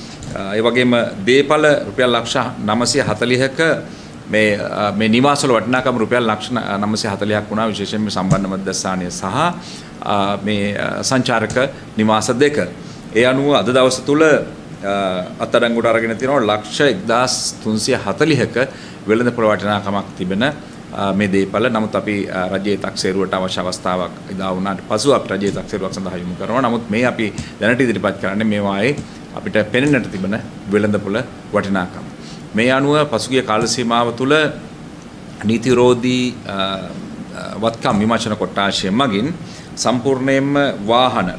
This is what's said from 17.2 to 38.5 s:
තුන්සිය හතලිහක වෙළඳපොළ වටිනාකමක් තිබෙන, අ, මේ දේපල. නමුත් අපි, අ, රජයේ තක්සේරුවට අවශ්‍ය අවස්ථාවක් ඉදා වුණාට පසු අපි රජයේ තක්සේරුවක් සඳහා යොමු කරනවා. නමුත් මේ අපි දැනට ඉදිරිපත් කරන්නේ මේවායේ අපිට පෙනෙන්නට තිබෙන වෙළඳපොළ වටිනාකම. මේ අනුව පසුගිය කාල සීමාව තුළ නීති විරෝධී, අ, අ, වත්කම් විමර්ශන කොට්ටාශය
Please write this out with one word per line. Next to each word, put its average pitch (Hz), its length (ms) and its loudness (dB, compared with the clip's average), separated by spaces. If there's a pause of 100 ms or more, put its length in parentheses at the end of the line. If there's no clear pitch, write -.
තුන්සිය 110 320 0
හතලිහක 120 600 2 (500)
වෙළඳපොළ 117 420 2
වටිනාකමක් 98 680 0
තිබෙන, 95 260 -2
අ, 110 720 -4
මේ 101 160 2
දේපල. 98 420 2
නමුත් 110 240 -2
අපි, 101 340 -2
අ, 92 200 -2
රජයේ 98 280 -2
තක්සේරුවට 95 580 -2
අවශ්‍ය 92 260 -2
අවස්ථාවක් 90 520 -2 (180)
ඉදා 95 240 -4
වුණාට 95 340 -4
පසු 120 260 4
අපි - 140 0
රජයේ 98 240 -2
තක්සේරුවක් 92 420 -6
සඳහා 92 220 -6
යොමු 90 180 -6
කරනවා. 104 260 -2
නමුත් 117 300 0
මේ 117 140 2
අපි 113 280 -2 (280)
දැනට 123 200 2
ඉදිරිපත් 107 400 0
කරන්නේ 101 240 -2
මේවායේ 104 520 0 (400)
අපිට 104 200 -4 (160)
පෙනෙන්නට 127 400 2
තිබෙන 98 240 -4 (360)
වෙළඳපොළ 104 460 2 (340)
වටිනාකම. 95 520 -2 (500)
මේ 117 160 4
අනුව 143 400 4
පසුගිය 120 320 0
කාල 110 240 2
සීමාව 117 500 0
තුළ 135 180 2 (1120)
නීති 117 260 2
විරෝධී, 123 640 4 (120)
අ, 101 80 -6
අ, 95 880 -6 (180)
වත්කම් 113 380 0
විමර්ශන 110 380 2
කොට්ටාශය 98 540 0